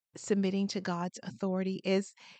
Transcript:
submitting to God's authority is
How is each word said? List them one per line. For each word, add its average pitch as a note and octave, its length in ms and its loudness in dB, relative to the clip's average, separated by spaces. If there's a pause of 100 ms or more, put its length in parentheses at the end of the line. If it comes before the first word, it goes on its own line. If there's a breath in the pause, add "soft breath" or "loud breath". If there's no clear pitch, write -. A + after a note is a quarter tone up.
(160)
submitting G3 540 2
to G3+ 100 -2
God's F3+ 420 -4
authority F#3+ 640 -2
is G3 300 2 (260 loud breath)